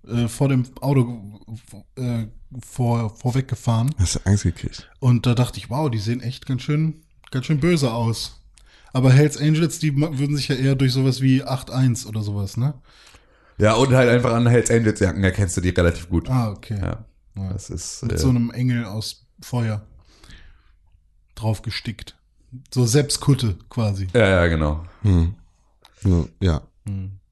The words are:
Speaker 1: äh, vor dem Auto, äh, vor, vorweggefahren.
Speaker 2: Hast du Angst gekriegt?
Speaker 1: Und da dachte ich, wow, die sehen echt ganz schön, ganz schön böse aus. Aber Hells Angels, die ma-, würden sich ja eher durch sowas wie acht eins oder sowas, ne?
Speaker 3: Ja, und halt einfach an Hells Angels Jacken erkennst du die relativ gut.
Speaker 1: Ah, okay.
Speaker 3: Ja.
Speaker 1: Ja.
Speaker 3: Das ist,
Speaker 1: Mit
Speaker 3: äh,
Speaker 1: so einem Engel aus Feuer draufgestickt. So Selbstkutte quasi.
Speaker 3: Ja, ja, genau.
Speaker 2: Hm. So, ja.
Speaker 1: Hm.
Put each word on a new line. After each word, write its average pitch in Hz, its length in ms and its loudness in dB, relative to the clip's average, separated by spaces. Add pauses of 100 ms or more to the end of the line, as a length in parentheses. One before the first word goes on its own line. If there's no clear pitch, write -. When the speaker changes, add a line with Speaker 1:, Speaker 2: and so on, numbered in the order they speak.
Speaker 1:
äh, 120 200 -2
vor 135 220 -2
dem 127 160 0 (160)
Auto, 123 380 0 (760)
äh, 120 300 -4 (380)
vor, 117 520 -2
vorweggefahren. 120 800 -2
Speaker 2:
Hast - 180 0
du - 100 -2
Angst 101 180 2
gekriegt? - 440 -6 (120)
Speaker 1:
Und 120 260 2
da 123 80 2
dachte 120 240 0
ich, 101 140 -16
wow, 147 180 -2
die 113 80 -2
sehen 113 240 -4
echt 123 240 -8
ganz 131 160 -4
schön, 151 400 -2 (300)
ganz 131 160 -4
schön 156 120 0
böse 143 320 2
aus. 117 520 -4 (500)
Aber 131 180 4
Hells 147 260 6
Angels, 156 420 0
die 156 120 0
ma-, 143 280 -2
würden 143 180 -2
sich 135 100 -4
ja 135 80 -2
eher 135 200 2
durch 131 180 2
sowas 131 280 0
wie 135 220 4
acht - 280 -6
eins 127 340 0
oder 110 160 -6
sowas, 101 360 -4
ne? 135 180 -2 (840)
Speaker 3:
Ja, 107 160 4
und 127 220 4
halt 127 140 6
einfach 120 240 4
an 120 140 2
Hells 117 220 4
Angels 113 300 2
Jacken 98 240 0
erkennst 95 340 0
du 90 40 -2
die 90 80 2
relativ 85 400 0
gut. 85 200 -2
Speaker 1:
Ah, 120 220 0
okay. 101 280 -10
Speaker 3:
Ja. 95 260 -6 (300)
Speaker 1:
Ja. 95 180 -6
Speaker 3:
Das - 180 -10
ist, - 320 -12
Speaker 1:
Mit 117 100 -4
Speaker 3:
äh, 82 60 -4
Speaker 1:
so 131 100 2
einem 117 220 0
Engel 123 340 -2
aus 107 400 -10 (160)
Feuer 110 400 -4 (1500)
draufgestickt. - 800 -6 (580)
So 123 120 2
Selbstkutte 120 720 0 (120)
quasi. 98 440 -2
Speaker 3:
Ja, 110 140 6
ja, 90 200 4
genau. 78 360 0 (180)
Speaker 2:
Hm. 87 320 4 (720)
So, 87 260 2 (100)
ja. 82 220 2 (260)
Speaker 1:
Hm. 98 240 -8 (200)